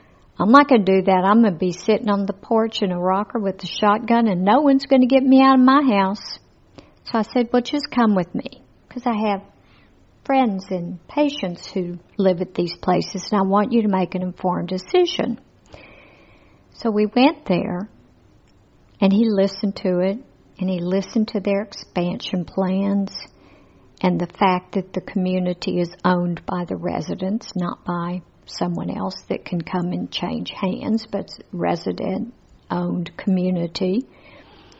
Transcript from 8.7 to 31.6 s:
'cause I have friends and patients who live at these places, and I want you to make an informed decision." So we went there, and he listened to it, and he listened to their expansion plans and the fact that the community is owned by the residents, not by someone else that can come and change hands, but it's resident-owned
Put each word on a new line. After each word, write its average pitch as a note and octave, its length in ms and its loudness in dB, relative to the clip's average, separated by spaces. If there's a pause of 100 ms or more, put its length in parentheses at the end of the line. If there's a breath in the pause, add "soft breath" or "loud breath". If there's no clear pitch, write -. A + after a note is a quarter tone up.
'cause - 180 -8
I A#3+ 100 0 (140)
have G3 120 -2 (840 soft breath)
friends A#3+ 480 0
and F3 360 -8
patients C#4 640 -4
who F3+ 260 -4 (200)
live F#3 220 2
at F3+ 140 -6
these F3 240 -4
places, F3 540 -2
and G#3 80 2
I F#3+ 40 2
want G3 300 2
you A#3 80 4
to G#3 80 2
make F#3 260 0
an F3+ 60 -4
informed F3+ 480 -4
decision." A3+ 720 0 (1300 loud breath)
So - 180 -6
we G#3 160 2
went C4 400 2
there, F3 440 -2 (1120)
and G3 100 4
he G#3+ 160 4
listened G3 500 0
to F3+ 220 0
it, F#3+ 200 0 (400)
and F#3 100 -2
he F#3 100 -2
listened F#3+ 500 -2
to G#3+ 100 -2
their G3 220 0
expansion F3+ 840 -6
plans G3 680 -2 (880 soft breath)
and F3+ 180 2
the F3 80 -4 (100)
fact F#3 360 0
that F#3 200 -4
the F#3+ 80 -2
community F3+ 800 -4
is F3 100 -2 (140)
owned F3 420 0
by F3+ 200 -6
the F#3 100 -6
residents, F3 800 -6
not F3 300 -6
by F3 360 -4 (240)
someone F3 440 -6
else F#3+ 260 -6 (140)
that - 160 -6
can E3+ 160 -4
come F3 320 -4
and F3 180 -6
change F3 400 -6
hands, - 580 -4
but G3 120 -6
it's - 180 -16 (140)
resident-owned F3 1600 -6